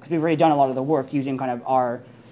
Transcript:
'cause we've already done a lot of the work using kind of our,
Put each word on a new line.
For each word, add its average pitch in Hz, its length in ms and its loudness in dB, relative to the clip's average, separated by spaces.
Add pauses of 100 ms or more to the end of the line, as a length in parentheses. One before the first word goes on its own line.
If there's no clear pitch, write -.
'cause - 100 -12
we've 165 100 0
already 160 160 0
done 160 160 4
a 147 40 2
lot 139 120 4
of 127 80 -2
the 131 60 -4
work 135 300 -2
using 135 240 -4
kind 131 140 -4
of 120 160 -6
our, 123 340 0 (320)